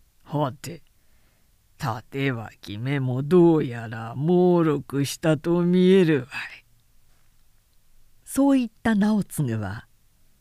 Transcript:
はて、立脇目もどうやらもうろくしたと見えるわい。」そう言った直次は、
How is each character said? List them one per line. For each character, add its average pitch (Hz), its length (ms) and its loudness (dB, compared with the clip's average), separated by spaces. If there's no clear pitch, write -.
は 143 280 -4
て、 160 300 -16
立 135 520 -6
脇 107 480 -12
目 135 200 -4
も 127 220 -2
ど 170 360 6
う 151 60 0
や 117 240 -8
ら 113 280 -12
も 175 420 2
う 170 60 2
ろ 147 180 0
く 139 240 -4
し - 120 -8
た 156 200 0
と 170 240 -2
見 180 300 4
え 190 120 6
る 156 180 2
わ - 40 -16
い。」 - 20 -18
そ 277 300 2
う - 20 4
言 247 100 0
っ - 40 -16
た 226 140 0
直 208 280 2
次 131 300 -4
は、 104 340 -8